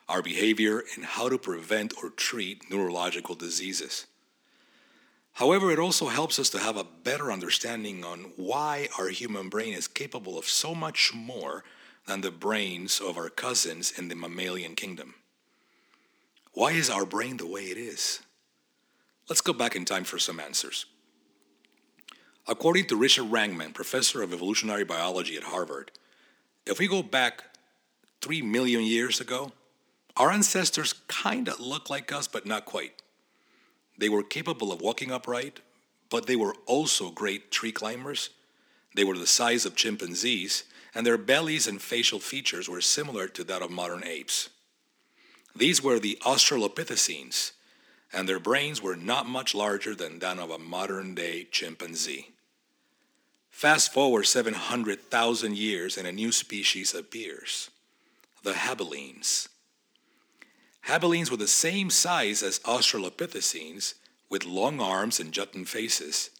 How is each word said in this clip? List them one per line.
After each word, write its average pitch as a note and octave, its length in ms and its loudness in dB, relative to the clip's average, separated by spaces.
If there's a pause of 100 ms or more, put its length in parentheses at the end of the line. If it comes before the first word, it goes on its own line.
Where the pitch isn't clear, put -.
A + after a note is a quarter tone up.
our F2+ 140 0
behavior, G#2+ 600 2 (140)
and A#2 80 -12
how A#2 240 -2
to B2+ 100 2
prevent F#2+ 640 -2
or E2+ 80 -8
treat G2+ 600 -6
neurological F2 640 -2
diseases. E2+ 720 -6 (1300)
However, F#3 300 6
it D#3 100 4
also E3+ 280 2
helps C#3+ 320 0
us C3 120 2
to G2 80 -4
have G#2+ 180 0
a F#2+ 80 -4
better C#3 440 -4
understanding G2+ 760 -4
on F2 320 -12
why C#3+ 500 -2 (100)
our F#2 120 -2
human G2 400 -6
brain G#2+ 240 -4
is F2+ 120 -6
capable G2 520 -8
of E2 80 -6
so - 280 0
much D#3 400 0
more G#2+ 520 -8 (400)
than G2 160 -2
the F#2+ 100 -2
brains F#2 680 -2
of F2+ 160 -4
our E2+ 100 -4
cousins E2+ 640 -2
in F2+ 160 -8
the F2 80 -8
mammalian F2 600 -6
kingdom. F2+ 400 -10 (1400)
Why B2 180 4
is D#3+ 180 4
our G2+ 160 2
brain G#2+ 300 -2
the A2+ 100 -8
way G2 180 -8
it F#2 140 -8
is? - 440 -4 (1040)
Let's D#3+ 140 2
go F3+ 100 2
back A#2+ 240 0
in F#2 80 -4
time F#2+ 220 -2
for - 120 -6
some E2+ 220 0
answers. - 460 -4 (1600)
According E3 380 4
to B2 100 0
Richard B2+ 300 6
Wrangman, G#2 480 0
professor A#2+ 500 0
of F2 80 -4
evolutionary G2+ 540 0
biology E2+ 500 -2
at D2+ 80 -8
Harvard, D#2 480 -6 (760)
if G2 140 -2
we F#3 80 2
go F#3 160 0
back B2 400 0 (800)
three - 200 -4
million A#2+ 420 4
years A#2 360 2
ago, B2+ 320 -4 (640)
our C#3 160 8
ancestors F#3 640 4 (160)
kinda A3+ 500 0
look C3 300 -6
like C#3+ 240 -4
us, C#3+ 120 -2
but G2 200 -6
not G#2 180 -2
quite. - 380 -6 (960)
They G#2+ 120 2
were G#2 140 4
capable B2+ 500 -2
of E2+ 80 -8
walking A#2 280 0
upright, B2 520 -4 (480)
but A#2 180 0
they B2+ 80 6
were G#2+ 180 4 (120)
also B2+ 460 2
great G#2 380 -4
tree - 220 -2
climbers. B2 580 -6 (640)
They G2+ 120 6
were F#2+ 120 2
the E2+ 80 -4
size A#2 400 4
of F#2+ 120 -4
chimpanzees, G2+ 880 0 (280)
and A2+ 120 -4
their A#2 120 6
bellies D3 480 2
and G2+ 160 -4
facial A#2+ 380 0
features F#2 480 -4
were F2 140 -8
similar A#2 480 0
to - 160 -8
that F#2 160 -4
of F2+ 100 -4
modern F2 320 -4
apes. D#2+ 460 -2 (1080)
These C3+ 260 6
were C3+ 160 6
the G#2 260 0
Australopithecines, A2+ 1300 2 (580)
and F#2+ 160 -2
their F#2+ 100 2
brains C#3 440 0
were F#2 160 -2
not A#2 320 -2
much B2+ 260 -2
larger G#2 400 0
than E2+ 240 -8
that F#2 200 -4
of E2 120 -8
a D#2+ 80 -6
modern-day F2+ 920 -4
chimpanzee. E2 840 -6 (1160)
Fast - 440 4
forward B2+ 320 6
seven A2 300 4
hundred A2 540 -2
thousand A#2 460 2
years, G2 420 -2
and F#2+ 80 -6
a F2+ 60 -4
new A2 220 -2
species G2 600 0
appears, F2 800 -8 (720)
the G2 80 -2
Habilines. D#2+ 960 -2 (1400)
Habilines E3+ 440 4
were B2 60 0
the G#2 100 -2
same F#3 420 2
size B2 540 2
as F#2+ 160 0
Australopithecines, F#2 1400 0 (340)
with F#2+ 160 -2
long G#2 340 0
arms G2 400 2
and D#2+ 120 -6
jutting F#2+ 340 -6
faces. A2 640 -2 (100)